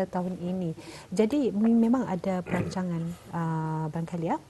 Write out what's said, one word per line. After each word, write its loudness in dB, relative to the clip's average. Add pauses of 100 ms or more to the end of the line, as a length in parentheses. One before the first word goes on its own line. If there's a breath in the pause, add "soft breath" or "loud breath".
tahun -4
ini. -2 (400 loud breath)
Jadi, 4
me-, 6
memang 4
ada -2
perancangan, -2 (160)
<clears throat> -10
uh, -2
barangkali, -4
ya, -2